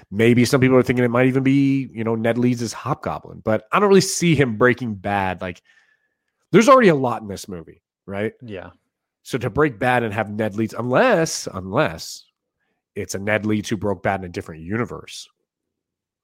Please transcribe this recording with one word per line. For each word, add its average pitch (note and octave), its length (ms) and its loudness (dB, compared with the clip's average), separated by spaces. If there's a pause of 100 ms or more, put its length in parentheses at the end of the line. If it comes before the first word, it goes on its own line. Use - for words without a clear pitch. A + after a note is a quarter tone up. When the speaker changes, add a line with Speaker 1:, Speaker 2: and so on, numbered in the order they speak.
(100)
Speaker 1:
maybe A#2 340 4
some C3 160 2
people B2+ 160 4
are B2+ 60 6
thinking B2 220 0
it A#2+ 60 0
might A#2+ 180 2
even C3 140 0
be, C3+ 520 0
you A2+ 100 -6
know, A2+ 100 -2
Ned A2+ 220 0
Leeds' A#2+ 380 -2
Hobgoblin. F2 680 -8
But A2 300 0
I E3+ 80 2
don't G#3 80 2
really G3 140 6
see F3 320 0
him B2+ 240 0
Breaking A#2+ 380 2
Bad. F#2+ 440 -4
Like, F#2 220 -10 (880)
there's A3 160 6
already C4 200 8
a E3 80 6
lot A#2+ 260 -2
in G#2+ 60 -14
this F#2+ 200 -10
movie, E2 320 -16 (260)
right? G#2 260 -6 (100)
Speaker 2:
Yeah. F2+ 280 -16 (520)
Speaker 1:
So - 160 -8
to A#2 120 -4
break C3 280 0
bad B2 240 2
and A2 100 -4
have G#2 180 -4
Ned G#2 260 -4
Leeds, A2 200 -4
unless, D#3+ 800 0
unless F#2+ 680 -6 (720)
it's G2+ 180 -10
a G2 60 -6
Ned G#2 260 -2
Leeds G#2+ 220 -2
who A2 80 -4
broke F#2+ 260 -4
bad G2 180 -2
in F#2 60 -12
a - 20 -12
different E2+ 340 -12
universe. F#2 680 -8 (960)